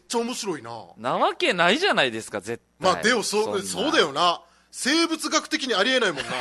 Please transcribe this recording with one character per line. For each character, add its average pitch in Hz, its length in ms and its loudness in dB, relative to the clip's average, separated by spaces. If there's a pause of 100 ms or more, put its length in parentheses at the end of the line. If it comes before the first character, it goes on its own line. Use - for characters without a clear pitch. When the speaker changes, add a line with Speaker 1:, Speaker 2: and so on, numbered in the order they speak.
Speaker 1:
ち - 80 -8
ゃ 262 40 2
面 240 140 -2
白 190 240 -6
い 123 60 -14
な。 117 80 -12 (260)
Speaker 2:
な 127 200 -2
わ 311 180 0
け 320 180 0
な 175 180 4
い 240 60 2
じ 370 100 0
ゃ 349 60 2
な 175 100 4
い 127 80 0
で 110 100 -6
す - 100 -12
か、 107 100 -4
絶 113 220 -10 (180)
対。 180 120 4
Speaker 1:
ま - 60 -2
あ、 - 40 -6
で 226 100 4
も、 226 80 2
そ 202 200 0
う、 - 20 0
Speaker 2:
そ 220 80 -2
ん 214 60 -4
な。 190 60 -4
Speaker 1:
そ 190 260 -2
う - 20 0
だ 311 80 4
よ 170 140 2
な。 165 280 2 (300)
生 320 360 0
物 320 220 -6
学 302 180 0
的 302 180 -4
に 247 100 -4
あ 185 80 2
り 247 80 2
え 262 80 2
な 226 80 2
い 180 60 2
も 127 80 -6
ん - 20 -8
な。 - 180 -8